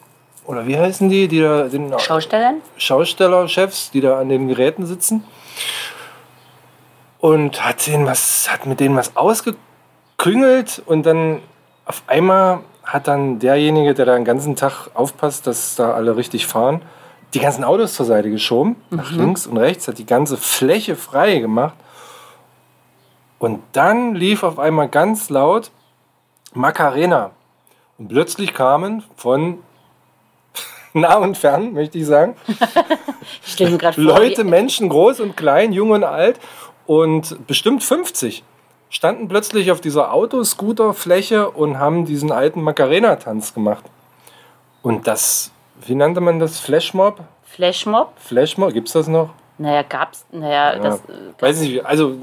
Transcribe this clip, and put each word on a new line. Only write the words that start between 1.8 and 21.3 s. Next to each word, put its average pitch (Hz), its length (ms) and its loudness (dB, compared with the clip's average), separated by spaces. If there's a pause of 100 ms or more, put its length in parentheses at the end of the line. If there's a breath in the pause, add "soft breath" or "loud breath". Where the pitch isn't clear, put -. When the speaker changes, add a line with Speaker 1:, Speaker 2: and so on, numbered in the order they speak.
Speaker 2:
Schaustellern? 214 580 0 (200)
Speaker 1:
Schaustellerchefs, 180 1120 0
die 135 100 0
da 131 180 4
an 135 100 -2
den 135 200 0
Geräten 139 380 0
sitzen. 185 380 -4 (1900 loud breath)
Und 151 460 2
hat 123 220 -4
denen 147 200 0
was, - 460 -2
hat - 140 -6
mit 135 140 -4
denen 135 160 2
was - 200 -2
ausgeklüngelt - 1700 0
und 156 220 0
dann 160 340 2 (460)
auf - 200 -10
einmal 185 540 4 (220)
hat - 260 -4
dann 139 300 0
derjenige, 147 560 2
der 135 100 0
da 123 100 4
den 120 120 2
ganzen 135 300 -2
Tag - 380 -4
aufpasst, - 520 -4
dass - 300 -4
da 117 180 0
alle 113 220 0
richtig 120 300 -4
fahren, 135 360 0 (500 loud breath)
die 131 80 -2
ganzen 139 240 -2
Autos 190 300 0
zur 135 120 -4
Seite 107 240 2
geschoben, 123 460 0 (140)
nach 143 200 -6
Speaker 2:
Mhm. 165 100 -4
Speaker 1:
links 180 260 0
und 117 100 -6
rechts, 170 320 0
hat 113 100 -8
die 113 80 -16
ganze 135 300 0
Fläche 175 600 -2
frei 165 420 0